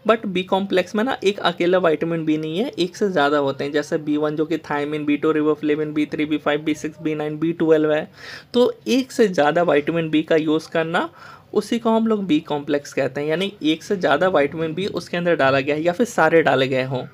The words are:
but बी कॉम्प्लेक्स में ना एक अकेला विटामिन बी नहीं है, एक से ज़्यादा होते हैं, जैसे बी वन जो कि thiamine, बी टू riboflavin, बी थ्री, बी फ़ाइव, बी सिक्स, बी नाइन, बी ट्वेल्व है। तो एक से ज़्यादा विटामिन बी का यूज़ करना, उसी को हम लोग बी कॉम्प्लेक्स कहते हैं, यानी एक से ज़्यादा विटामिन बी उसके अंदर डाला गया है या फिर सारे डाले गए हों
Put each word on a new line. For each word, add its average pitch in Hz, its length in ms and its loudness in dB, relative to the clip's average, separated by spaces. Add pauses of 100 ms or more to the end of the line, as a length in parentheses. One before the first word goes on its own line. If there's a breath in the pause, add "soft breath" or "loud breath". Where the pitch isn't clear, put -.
but 226 180 2
बी 185 160 -2
कॉम्प्लेक्स 190 520 0
में 208 100 0
ना - 200 -2
एक 202 140 2
अकेला 175 400 0
विटामिन 165 460 0
बी 156 120 2
नहीं 156 220 -4
है, 262 200 -4
एक 180 180 -2
से 208 140 0
ज़्यादा 147 280 2
होते 139 260 -2
हैं, 143 80 -4
जैसे 151 260 -2
बी 147 180 -2
वन 151 200 -2
जो 156 100 0
कि 160 120 -2
thiamine, 151 460 -4
बी 147 120 2
टू 156 160 2
riboflavin, 151 540 0
बी 151 200 -2
थ्री, 156 180 -4
बी 151 140 -2
फ़ाइव, 151 220 -2
बी 156 140 -2
सिक्स, 156 280 -10
बी 156 120 -2
नाइन, 151 240 -6
बी 165 140 0
ट्वेल्व 156 400 4
है। 156 180 -2 (440 loud breath)
तो 247 200 4 (140)
एक 254 240 0
से 220 160 4
ज़्यादा 165 340 2
विटामिन 160 480 0
बी 156 120 2
का 165 140 0
यूज़ 160 320 0
करना, 170 420 -2 (420 loud breath)
उसी 220 260 -2
को 226 120 -2
हम 226 160 2
लोग 208 200 0
बी 151 140 2
कॉम्प्लेक्स 147 520 -4
कहते 135 280 -2
हैं, 147 80 -4
यानी 185 240 -2 (100)
एक 156 200 0
से 208 140 -2
ज़्यादा 175 320 2
विटामिन 160 460 0
बी 180 120 -4
उसके - 300 -8
अंदर 175 200 2
डाला 135 240 4
गया 143 140 0
है 156 80 -2
या 170 100 2
फिर 226 140 0
सारे 160 360 4
डाले 135 260 2
गए 131 140 0
हों 131 320 -6